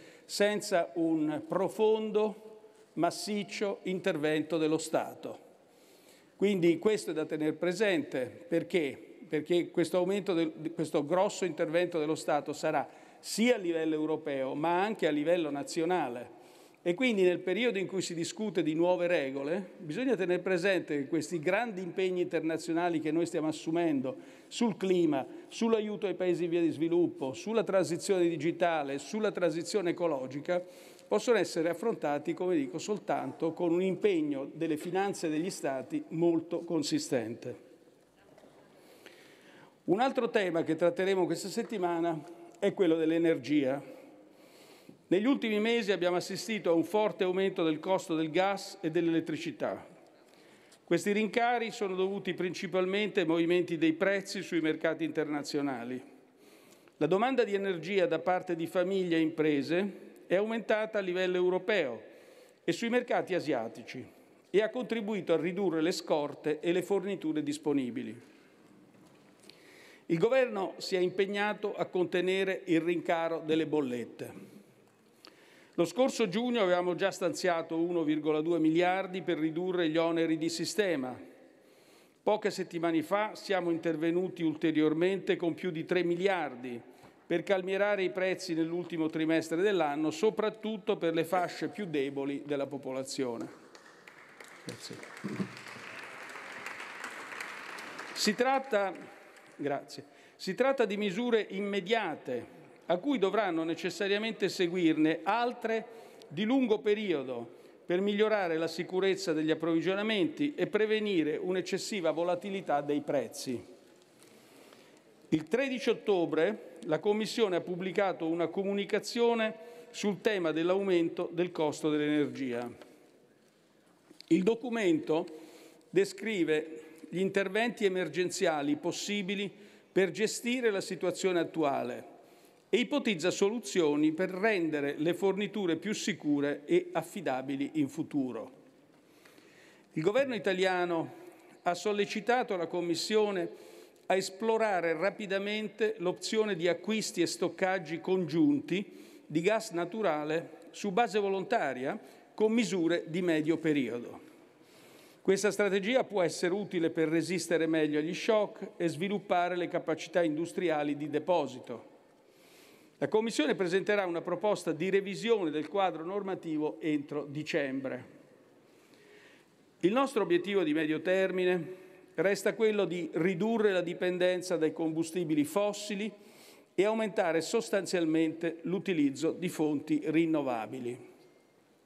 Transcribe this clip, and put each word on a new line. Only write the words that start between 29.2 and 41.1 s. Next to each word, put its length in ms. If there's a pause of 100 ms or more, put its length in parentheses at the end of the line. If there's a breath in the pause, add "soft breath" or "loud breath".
transizione 600
ecologica, 720 (460 loud breath)
possono 320
essere 300
affrontati, 640
come 220
dico, 220
soltanto 720
con 200
un 100
impegno 720
delle 240
finanze 520
degli 220
Stati 580
molto 560
consistente. 1040 (2250 loud breath)
Un 160
altro 300
tema 340
che 100
tratteremo 520